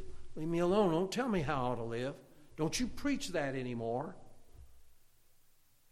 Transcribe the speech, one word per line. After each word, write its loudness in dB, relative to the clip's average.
leave -2
me 2
alone. 6
Don't 2
tell 0
me 4
how 2
I 2
ought 0
to -2
live. -2
Don't 2
you 2
preach 0
that 0
anymore." -2